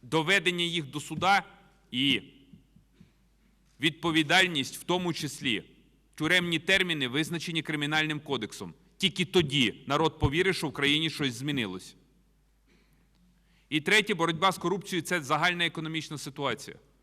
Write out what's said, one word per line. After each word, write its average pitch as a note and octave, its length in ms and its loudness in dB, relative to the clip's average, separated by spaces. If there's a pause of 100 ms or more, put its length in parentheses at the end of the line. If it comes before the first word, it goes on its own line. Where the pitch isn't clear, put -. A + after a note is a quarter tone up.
доведення E3+ 600 2
їх E3+ 200 -2
до C3+ 160 -8
суда F3 420 2 (480)
і B2 320 0 (1600)
відповідальність, D#3+ 960 2
в - 60 -14
тому F3+ 300 0
числі B2+ 520 -4 (500)
тюремні E3+ 440 0
терміни, F3 500 2
визначені D#3 540 -2
Кримінальним D3+ 580 0
кодексом. G#2+ 540 -6 (220)
Тільки F#3 280 0
тоді C#3 640 2
народ D3+ 320 2
повірить, E3 380 2
що D#3+ 120 -4
в B2 40 -6
країні D3 380 2
щось C3+ 240 -2
змінилось. A#2 600 -4 (1700)
І D3+ 120 0
третє, G#3 340 2
боротьба E3 380 2
з F3 60 -6
корупцією — F#3 480 -2
це F3+ 140 0
загальна E3 460 2
економічна D#3 520 -6
ситуація C3+ 580 -6 (260)